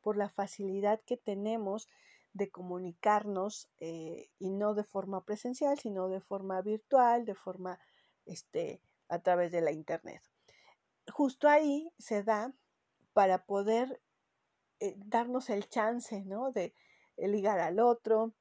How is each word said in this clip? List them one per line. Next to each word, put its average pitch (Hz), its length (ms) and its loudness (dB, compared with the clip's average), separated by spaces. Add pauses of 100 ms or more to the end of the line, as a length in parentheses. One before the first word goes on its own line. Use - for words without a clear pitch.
por 214 160 -2
la 202 120 0
facilidad 196 760 -2
que 247 100 -4
tenemos 208 720 -4 (460)
de 196 180 -4
comunicarnos, 190 1160 -2 (100)
eh, 165 500 -10 (100)
y 190 100 -6
no 208 240 0
de 208 100 -2
forma 190 400 -6
presencial, 254 560 -2
sino 190 300 -4
de 190 100 -4
forma 190 420 -6
virtual, 233 640 4
de 208 120 -6
forma, 185 440 -10 (460)
este, - 560 -8 (260)
a 175 120 -4
través 175 320 2
de 175 100 0
la 156 100 4
internet. 156 500 -8 (920)
Justo 285 360 2
ahí 294 520 4
se 208 240 -2
da 220 300 -2 (600)
para 190 320 6
poder, 220 560 0 (800)
eh, 202 180 -6
darnos 233 520 -2
el 202 200 -2
chance, 226 560 -2
¿no? 220 260 -4
De, 190 220 -4 (440)
eh, 175 100 -2
ligar 202 320 2
al 170 200 0
otro 226 600 4